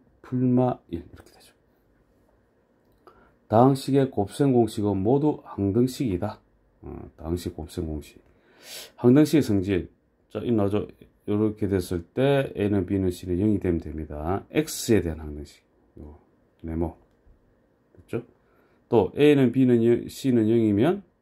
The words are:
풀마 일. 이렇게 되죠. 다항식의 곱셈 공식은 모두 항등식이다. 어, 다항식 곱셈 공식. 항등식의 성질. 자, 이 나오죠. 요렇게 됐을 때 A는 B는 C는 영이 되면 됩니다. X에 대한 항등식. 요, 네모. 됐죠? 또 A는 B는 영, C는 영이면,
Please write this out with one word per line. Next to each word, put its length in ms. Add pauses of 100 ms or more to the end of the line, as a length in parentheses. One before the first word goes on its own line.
(220)
풀마 560 (100)
일. 240
이렇게 200
되죠. 220 (1900)
다항식의 640
곱셈 400
공식은 440
모두 480
항등식이다. 960 (420)
어, 340
다항식 400
곱셈 300
공식. 360 (760)
항등식의 460
성질. 480 (420)
자, 80
이 100
나오죠. 380 (380)
요렇게 420
됐을 340
때 520
A는 300
B는 260
C는 280
영이 220
되면 200
됩니다. 720
X에 500
대한 200
항등식. 440 (360)
요, 180 (420)
네모. 360 (960)
됐죠? 300 (640)
또 260
A는 360
B는 320
영, 240
C는 400
영이면, 540 (200)